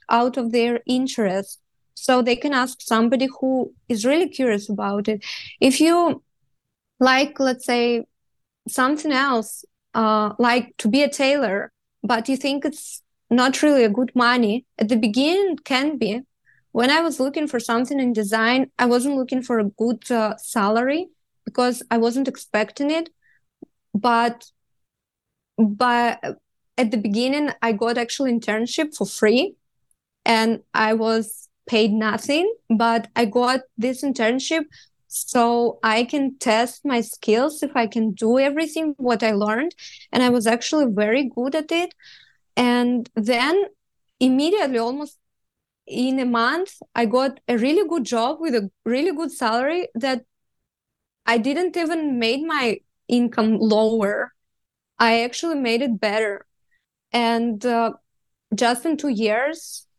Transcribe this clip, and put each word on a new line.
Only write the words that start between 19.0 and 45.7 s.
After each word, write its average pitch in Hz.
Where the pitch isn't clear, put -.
looking 254
for 240
a 214
good, 220
uh, 220
salary 247
because 247
I 233
wasn't 240
expecting 226
it. 330
But, 233
but 240
at 240
the 240
beginning, 247
I 233
got 226
actual 240
internship 240
for 208
free, 233
and 226
I 220
was 226
paid 220
nothing, 277
but 226
I 233
got 247
this 254
internship 262
so 240
I 226
can 269
test 240
my 262
skills, 240
if 285
I 233
can 220
do 226
everything 302
what 247
I 220
learned. 214
And 254
I 247
was 240
actually 240
very 220
good 269
at 311
it. 339
And 240
then 254
immediately, 277
almost 262